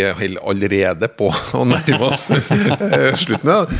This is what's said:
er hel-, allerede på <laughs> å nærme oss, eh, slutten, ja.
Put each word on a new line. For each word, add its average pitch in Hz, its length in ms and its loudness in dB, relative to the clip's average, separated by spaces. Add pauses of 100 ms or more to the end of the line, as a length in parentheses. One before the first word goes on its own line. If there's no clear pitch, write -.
er 95 80 0
hel-, 95 240 -4
allerede 98 680 0 (100)
på 98 140 0 (100)
<laughs> - 160 -4
å 127 80 0
nærme 123 400 2
oss, 139 240 -2
eh, 180 760 2 (100)
slutten, 127 320 0
ja. 190 160 2 (140)